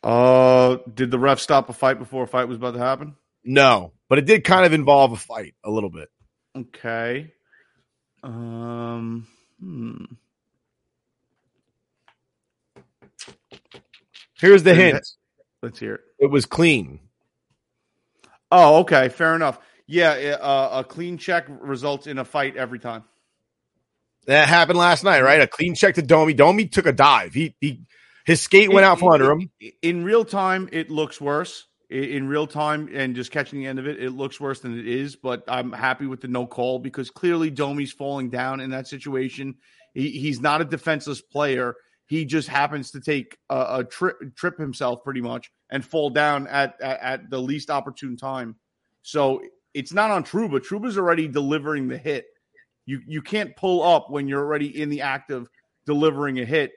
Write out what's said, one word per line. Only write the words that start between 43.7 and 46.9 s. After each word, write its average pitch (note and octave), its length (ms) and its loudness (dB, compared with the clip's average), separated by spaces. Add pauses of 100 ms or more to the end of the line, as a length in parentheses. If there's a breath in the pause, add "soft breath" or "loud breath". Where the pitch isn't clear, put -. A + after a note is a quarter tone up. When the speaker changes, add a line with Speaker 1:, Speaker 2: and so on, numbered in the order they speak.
Speaker 1:
a B2 40 -8
tri-, F3 280 -6 (240)
trip F3+ 220 -8
himself B2+ 440 -8
pretty C3 180 -10
much A#2+ 300 -12 (200)
and C3 140 -8
fall D3+ 260 -4
down D3 360 0
at, C#3 340 -4
at, C3 200 -8